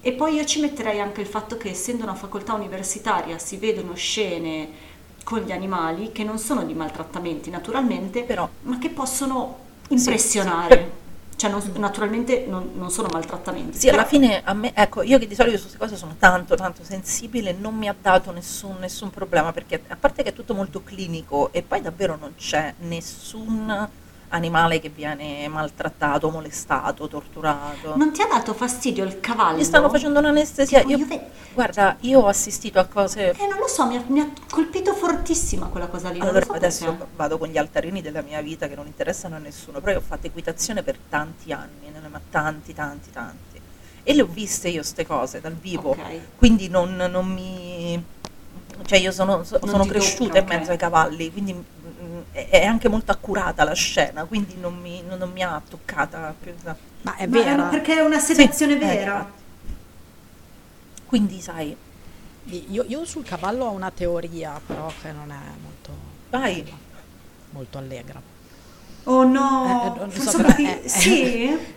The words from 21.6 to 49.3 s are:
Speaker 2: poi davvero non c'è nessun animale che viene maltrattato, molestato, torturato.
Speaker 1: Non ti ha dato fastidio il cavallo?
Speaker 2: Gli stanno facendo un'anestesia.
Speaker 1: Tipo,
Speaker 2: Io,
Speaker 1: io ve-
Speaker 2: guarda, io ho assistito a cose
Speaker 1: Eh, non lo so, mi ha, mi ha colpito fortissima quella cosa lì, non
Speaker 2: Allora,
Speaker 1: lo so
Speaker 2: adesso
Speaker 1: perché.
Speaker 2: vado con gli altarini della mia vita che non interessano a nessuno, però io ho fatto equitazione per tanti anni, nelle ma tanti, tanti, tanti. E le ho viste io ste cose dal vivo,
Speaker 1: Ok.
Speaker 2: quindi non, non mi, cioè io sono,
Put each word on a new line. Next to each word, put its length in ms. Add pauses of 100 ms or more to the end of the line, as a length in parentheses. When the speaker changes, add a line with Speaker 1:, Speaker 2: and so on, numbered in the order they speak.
Speaker 2:
poi 200
davvero 380
non 160
c'è 440
nessun 1080 (440)
animale 460
che 120
viene 580
maltrattato, 840
molestato, 800
torturato. 880
Speaker 1:
Non 160
ti 100
ha 60
dato 260
fastidio 480
il 160
cavallo? 400
Speaker 2:
Gli 60
stanno 260
facendo 300
un'anestesia. 600
Speaker 1:
Tipo, 80
Speaker 2:
Io, 80
Speaker 1:
io 100
ve- 180 (260)
Speaker 2:
guarda, 500
io 180
ho 80
assistito 500
a 60
cose 480
Speaker 1:
Eh, 160
non 100
lo 80
so, 220
mi 80
ha, 100
mi 140
ha 100 (180)
colpito 460
fortissima 720
quella 220
cosa 220
lì, 80
non 100
Speaker 2:
Allora, 180
Speaker 1:
lo 60
so 0
Speaker 2:
adesso 400
Speaker 1:
perché. 140 (100)
Speaker 2:
vado 220
con 100
gli 100
altarini 440
della 200
mia 180
vita 280
che 80
non 100
interessano 480
a 40
nessuno, 420
però 140
io 40
ho 80
fatto 220
equitazione 560
per 120 (120)
tanti 440
anni, 400
nelle 140
ma 140 (100)
tanti, 420
tanti, 380
tanti. 500 (440)
E 100
le 80
ho 40
viste 420
io 160
ste 200
cose 360
dal 140
vivo, 360
Speaker 1:
Ok. 300 (160)
Speaker 2:
quindi 320
non, 260
non 320
mi, 760 (840)
cioè 140
io 100
sono, 320